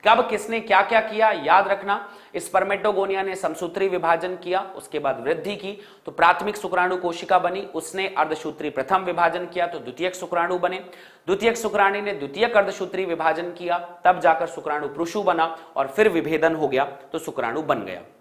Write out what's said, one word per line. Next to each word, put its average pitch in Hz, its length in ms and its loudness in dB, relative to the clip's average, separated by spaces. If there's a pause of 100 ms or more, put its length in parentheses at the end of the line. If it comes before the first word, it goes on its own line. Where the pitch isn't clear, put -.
कब 233 200 6
किसने 220 320 -4
क्या 196 220 4
क्या 220 180 4
किया 220 300 2
याद 180 380 4
रखना। 202 400 -2 (280)
स्पर्मेटोगोनिया 196 880 0
ने 190 140 -4
समसूत्री 180 520 -2
विभाजन 175 480 0
किया, 175 240 -2
उसके - 380 -10
बाद 135 220 -2
वृद्धि 165 360 -2
की 196 220 -10 (280)
तो 151 60 -10
प्राथमिक 180 440 4
शुक्राणु 180 400 0
कोशिका 180 420 0
बनी, 180 220 0 (140)
उसने 185 440 -4
अर्धसूत्री 151 520 -4
प्रथम 135 260 -2
विभाजन 175 500 0
किया 175 200 -2
तो 170 120 -8
द्वितीयक 143 360 -6
शुक्राणु 175 440 -2
बने, 180 180 -2 (500)
द्वितीयक 202 300 2
शुक्राणु 208 460 0
ने 202 100 -4
द्वितीयक 196 440 0
अर्धसूत्री 190 480 0
विभाजन 165 380 0
किया, 175 360 -4 (260)
तब 180 160 6
जाकर 165 260 4
शुक्राणु 147 420 -6
पुरुषु 170 340 -4
बना 165 360 0 (180)
और 135 100 0
फिर 214 220 4
विभेदन 160 460 2
हो 156 140 0
गया 131 160 2
तो - 340 -10
शुक्राणु 131 440 -4
बन 143 160 0
गया। 92 220 -8 (200)